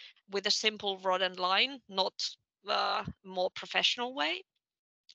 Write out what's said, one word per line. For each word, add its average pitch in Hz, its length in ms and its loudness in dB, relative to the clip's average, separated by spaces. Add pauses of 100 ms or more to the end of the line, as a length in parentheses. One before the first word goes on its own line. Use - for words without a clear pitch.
(300)
with 196 160 0
a 208 40 2
simple 202 480 0
rod 185 240 2
and 185 160 -2
line, 220 500 2
not 190 240 0 (520)
the 202 400 0 (200)
more 185 260 -2
professional 240 640 0
way, 320 280 0 (720)